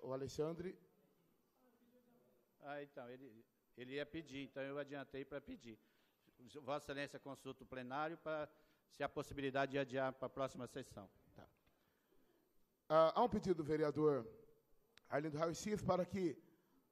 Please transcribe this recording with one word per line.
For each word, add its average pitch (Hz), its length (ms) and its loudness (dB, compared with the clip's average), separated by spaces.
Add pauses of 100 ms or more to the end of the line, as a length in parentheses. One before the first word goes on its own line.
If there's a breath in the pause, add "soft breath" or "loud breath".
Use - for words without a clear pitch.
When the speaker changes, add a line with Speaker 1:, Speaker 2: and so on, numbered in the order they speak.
Speaker 1:
o 127 100 -4
Alexandre. 151 640 -4 (1800)
Speaker 2:
Ah, 143 220 -8
então, 135 260 -12
ele, 123 360 -16 (300)
ele 127 200 -10
ia 143 100 -2
pedir, 139 380 -8
então 135 180 -8
eu 139 160 -6
adiantei 139 480 -8
pra 143 160 -8
pedir. 120 380 -14 (800 soft breath)
Vossa 143 240 -4
Excelência 139 340 -6
consulta 131 440 -10
o 104 40 -18
plenário 135 500 -4
pra, 156 300 -4 (440 soft breath)
se - 120 -4
há 139 60 2
possibilidade 139 600 0
de 139 80 2
adiar 131 340 2
pra 123 160 -4
próxima 127 380 -2
sessão. 110 420 -10 (260)
Speaker 1:
Tá. - 120 -20 (1400 soft breath)
Ah, 160 280 8
há 214 80 6
um 247 60 4
pedido 185 260 2
do 156 80 -2
vereador 151 640 4 (840)
Arlindo 147 280 0
Raio 165 180 2
X 208 260 -2
para 180 240 4
que, 180 320 0 (540 soft breath)